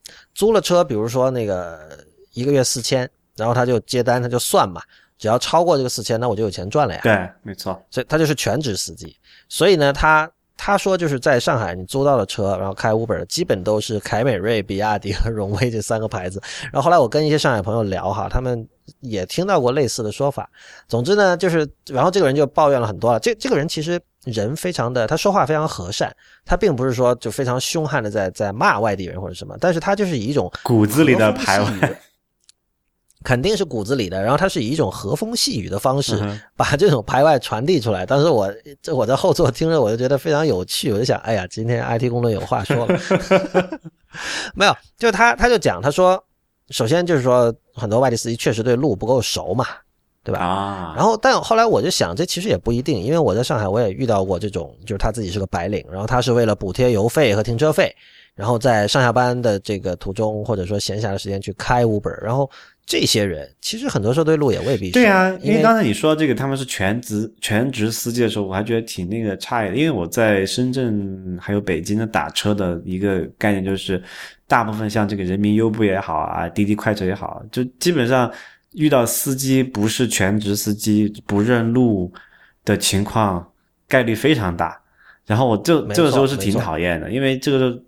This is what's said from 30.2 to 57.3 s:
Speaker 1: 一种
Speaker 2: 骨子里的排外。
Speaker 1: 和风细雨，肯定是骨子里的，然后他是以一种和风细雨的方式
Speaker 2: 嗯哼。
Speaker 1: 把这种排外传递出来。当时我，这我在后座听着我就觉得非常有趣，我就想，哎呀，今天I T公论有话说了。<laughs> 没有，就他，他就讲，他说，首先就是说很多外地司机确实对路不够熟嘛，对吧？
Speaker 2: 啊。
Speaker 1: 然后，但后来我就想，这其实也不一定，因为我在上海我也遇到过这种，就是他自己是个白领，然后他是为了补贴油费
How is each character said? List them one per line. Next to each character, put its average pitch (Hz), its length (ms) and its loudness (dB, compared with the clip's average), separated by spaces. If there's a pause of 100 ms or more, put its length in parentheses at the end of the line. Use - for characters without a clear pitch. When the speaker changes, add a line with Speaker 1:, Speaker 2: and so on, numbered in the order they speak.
Speaker 1:
一 143 80 -2
种 110 180 0 (120)
Speaker 2:
骨 110 220 4
子 135 200 4
里 127 100 6
的 107 160 4
排 101 300 0
外。 104 40 0
Speaker 1:
和 107 60 -2
风 98 80 -6
细 151 60 0
雨， - 100 -2 (1300)
肯 123 180 0
定 202 140 2
是 190 100 0
骨 123 180 -4
子 131 120 -2
里 101 140 -2
的， 95 120 -4
然 110 100 2
后 147 60 4
他 185 100 2
是 175 140 -2
以 107 80 -2
一 151 60 -2
种 123 160 0
和 104 240 -6
风 226 200 -4
细 - 240 -2
雨 87 100 -6
的 95 100 -4
方 139 220 2
式 113 160 -2
Speaker 2:
嗯 - 20 0
哼。 104 200 -4 (160)
Speaker 1:
把 - 200 0
这 190 140 6
种 123 160 2
排 131 180 2
外 156 160 6
传 110 260 -6
递 170 140 4
出 113 120 -2
来。 92 140 -2
当 139 160 2
时 170 80 4
我， 101 240 2 (280)
这 165 120 -6
我 123 120 0
在 127 100 2
后 165 180 4
座 147 160 2
听 160 200 0
着 160 120 4
我 104 80 4
就 113 80 0
觉 127 120 0
得 139 80 2
非 160 140 -2
常 151 140 2
有 92 180 0
趣， - 280 -4
我 101 60 0
就 113 80 0
想， 131 140 2
哎 113 140 -4
呀， 92 160 -2
今 110 180 -8
天 120 160 0
I 120 140 -2
T 123 120 -2
公 120 120 -2
论 117 120 0
有 95 80 -2
话 120 220 -4
说 120 220 0
了。 180 140 0 (680)
<laughs> 311 120 -10 (760)
没 190 100 2
有， 175 100 4 (220)
就 226 140 2
他， 233 240 4
他 233 140 4
就 233 80 4
讲， 101 240 0
他 135 80 0
说， 185 320 4 (480)
首 - 180 -2
先 170 180 2
就 170 100 2
是 135 60 2
说 123 320 4 (200)
很 117 160 -6
多 113 100 2
外 131 100 4
地 117 60 0
司 117 140 -4
机 117 60 -2
确 135 160 -2
实 113 100 -2
对 120 140 2
路 127 200 2
不 101 100 -6
够 123 160 2
熟 87 320 -4
嘛， 127 120 0 (580)
对 107 100 -4
吧？ - 60 -2
Speaker 2:
啊。 92 560 -4
Speaker 1:
然 139 80 0
后， 220 140 2
但 220 240 2
后 226 140 0
来 226 100 4
我 147 160 2
就 156 80 0
想， 90 260 -2
这 160 100 -2
其 - 140 -6
实 196 80 -6
也 - 100 2
不 - 140 -4
一 120 100 0
定， 131 200 -2
因 120 100 -2
为 170 60 2
我 110 180 2
在 123 80 0
上 127 160 -2
海 104 80 -2
我 104 140 0
也 104 100 0
遇 127 140 -6
到 101 180 2
过 92 160 -2
这 104 100 -4
种， 76 240 -8 (120)
就 107 80 -6
是 98 40 -4
他 113 140 -2
自 113 100 -6
己 92 80 -4
是 92 80 -4
个 95 100 -2
白 90 200 -4
领， 101 240 -4
然 92 80 -10
后 107 80 -6
他 127 140 2
是 120 100 0
为 117 140 4
了 104 100 2
补 95 160 -6
贴 123 200 2
油 107 180 2
费 123 260 2